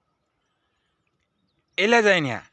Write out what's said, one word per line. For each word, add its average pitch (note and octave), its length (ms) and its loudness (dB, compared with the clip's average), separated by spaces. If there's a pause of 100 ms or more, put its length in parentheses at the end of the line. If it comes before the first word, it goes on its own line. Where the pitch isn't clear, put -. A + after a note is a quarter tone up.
(1800)
येल्या A3+ 240 2
जाईन F#3 240 0
ह्या, A2+ 140 -8 (140)